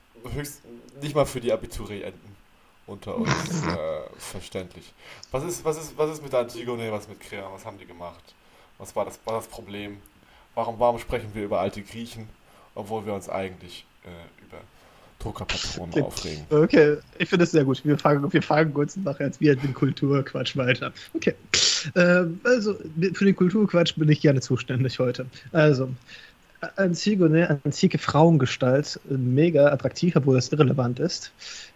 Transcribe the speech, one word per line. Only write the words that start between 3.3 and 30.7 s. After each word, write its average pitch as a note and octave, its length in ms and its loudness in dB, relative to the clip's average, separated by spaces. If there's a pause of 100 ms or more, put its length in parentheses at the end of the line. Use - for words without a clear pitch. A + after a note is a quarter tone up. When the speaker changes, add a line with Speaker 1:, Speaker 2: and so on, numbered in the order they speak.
Speaker 2:
<laughs> - 20 -4
Speaker 1:
äh, D#2+ 340 -6 (180)
verständlich. - 760 -14 (380)
Was C#3 140 -6
ist, F3 200 -8
was D#3 140 -2
ist, D#3 200 -14
was D3+ 120 0
ist D3+ 120 -12
mit C3+ 120 -6
Antigone, A#2 580 -4
was G#2 160 -8
mit G2 120 -20
Kreon, G2 320 -14
was F#2+ 120 -16
haben G2+ 140 -16
die F2+ 80 -20
gemacht? F2 480 -18 (440)
Was - 180 -16
war G#2 80 0
das, F#2+ 200 -12
war A2+ 100 -4
das A2 140 -6
Problem? G2+ 500 -14 (560)
Warum, A2+ 240 -4
warum A#2+ 200 2
sprechen A2 360 -8
wir G#2+ 100 -6
über G2+ 160 -2
alte G2+ 220 -4
Griechen, A2 460 -16 (460)
obwohl G#2+ 320 -8
wir G#2 80 -6
uns F#2+ 140 -8
eigentlich, F2+ 580 -10 (180)
äh, F2 400 -20
über E2+ 160 -20 (600)
Druckerpatronen - 760 -8
Speaker 2:
Okay. D3 120 2
Speaker 1:
aufregen? D#2 440 -10
Speaker 2:
Okay, D3+ 460 6 (220)
ich F3 100 -2
finde F3 160 2
es - 80 -2
sehr D3+ 120 4
gut. C3 200 -2
Wir D3 140 2
fangen, D3 340 2
wir D3 100 4
fangen D3+ 320 2
kurz D3 220 -2
nachher C#3+ 300 -4
jetzt - 140 -6
wieder D3 160 6
den C3+ 180 -2
Kulturquatsch C3+ 800 -2
weiter. B2+ 360 0 (220)
Okay. - 200 0 (600)
Ähm, F3 500 4
also, G#3+ 300 2 (400)
für G3 100 0
den G3 120 6
Kulturquatsch F#3 600 2
bin D#3 120 2
ich D3+ 120 4
gerne C3+ 200 4
zuständig B2+ 580 -2
heute. B2+ 280 -2 (260)
Also, D3 360 4 (880)
Antigone, F3 880 2
antike D#3 340 2
Frauengestalt, C#3+ 1080 4
mega C#3+ 600 4
attraktiv, D3 480 0
obwohl C3+ 200 4
das B2 140 0
irrelevant C3 500 2